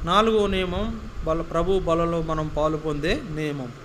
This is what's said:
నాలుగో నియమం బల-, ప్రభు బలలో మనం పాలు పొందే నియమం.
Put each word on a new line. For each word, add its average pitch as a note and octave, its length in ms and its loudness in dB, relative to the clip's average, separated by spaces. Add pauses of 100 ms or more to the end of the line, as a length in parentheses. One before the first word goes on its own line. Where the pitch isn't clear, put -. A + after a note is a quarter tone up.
నాలుగో G#3 440 4
నియమం G3 540 -2 (240)
బల-, D#3+ 160 0
ప్రభు E3 380 2
బలలో E3+ 420 2
మనం D#3 260 -2
పాలు D#3 300 0
పొందే D#3 440 -2 (140)
నియమం. C#3+ 360 -4 (140)